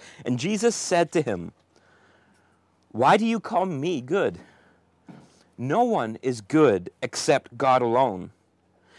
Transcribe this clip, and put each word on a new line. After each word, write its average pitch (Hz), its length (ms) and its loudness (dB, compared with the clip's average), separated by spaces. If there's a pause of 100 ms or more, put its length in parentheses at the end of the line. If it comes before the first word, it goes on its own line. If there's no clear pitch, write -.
(240)
"And 123 160 -4
Jesus 208 360 0
said 175 380 -2
to 170 80 0
him, 87 300 -6 (1400)
'Why 139 260 4
do 220 80 0
you 226 140 0
call 185 260 -2
me 160 360 -4
good? 127 380 -2 (1160)
No 147 260 0
one 139 380 -2
is 120 200 -4
good 104 500 4 (100)
except - 560 -2
God 127 240 4
alone.'" 117 500 0 (680)